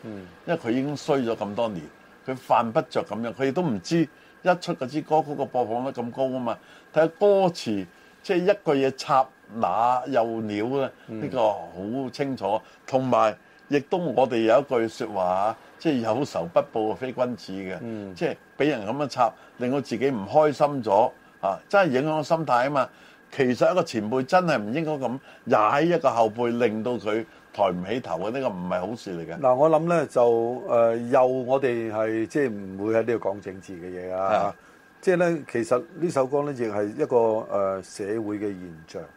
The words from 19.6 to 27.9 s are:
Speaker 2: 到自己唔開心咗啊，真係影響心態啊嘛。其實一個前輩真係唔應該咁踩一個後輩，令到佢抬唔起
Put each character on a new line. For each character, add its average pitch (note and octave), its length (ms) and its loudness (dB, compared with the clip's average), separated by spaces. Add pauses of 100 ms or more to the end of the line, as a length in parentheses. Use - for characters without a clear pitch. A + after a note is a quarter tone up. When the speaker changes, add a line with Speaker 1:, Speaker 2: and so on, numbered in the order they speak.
Speaker 2:
到 C#3+ 100 0
自 A#2+ 160 -6
己 B2+ 120 2
唔 G#2+ 160 -4
開 D3+ 260 4
心 C#3+ 320 0
咗 G#2+ 280 4 (300)
啊， F#2+ 260 -2
真 G3+ 220 4
係 B2+ 120 2
影 D#3 80 -2
響 D#3 140 0
心 D#3+ 220 0
態 B2 200 4
啊 C#3 40 0
嘛。 C3+ 200 0 (420)
其 C#3 120 0 (120)
實 D#3+ 160 4
一 F3+ 40 0
個 F3 80 2
前 G#2+ 260 -4
輩 C3 160 0
真 F3+ 200 4
係 D3+ 120 2
唔 G#2 160 -4
應 D#3+ 120 -2
該 D#3 80 -4
咁 C3 260 -4 (320)
踩 A2+ 300 4
一 E3+ 180 2
個 C3+ 100 4
後 A2+ 200 4
輩， A#2 280 -2
令 A2 260 2
到 B2 100 -2
佢 G#2+ 300 -2 (300)
抬 G2 160 2
唔 F2+ 160 -4
起 A#2 140 -4